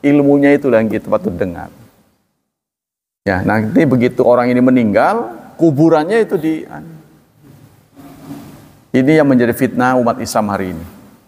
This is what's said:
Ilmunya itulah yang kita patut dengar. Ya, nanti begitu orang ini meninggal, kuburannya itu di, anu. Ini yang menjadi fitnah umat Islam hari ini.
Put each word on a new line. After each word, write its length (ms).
Ilmunya 500
itulah 300
yang 80
kita 160
patut 240
dengar. 400
Ya, 160
nanti 480
begitu 320
orang 320
ini 80
meninggal, 720
kuburannya 720
itu 80
di, 180
anu. 240
Ini 320
yang 80
menjadi 240
fitnah 400
umat 240
Islam 320
hari 240
ini. 100